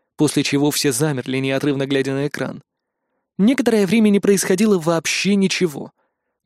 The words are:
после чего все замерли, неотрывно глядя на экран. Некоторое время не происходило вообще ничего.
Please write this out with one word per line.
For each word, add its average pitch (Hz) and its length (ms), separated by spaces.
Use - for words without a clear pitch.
после 139 260
чего 143 280
все 139 220
замерли, 131 460
неотрывно 135 480
глядя 135 260
на 139 140
экран. - 360
Некоторое 220 480
время 214 240
не 202 100
происходило 196 580
вообще 170 580
ничего. 185 560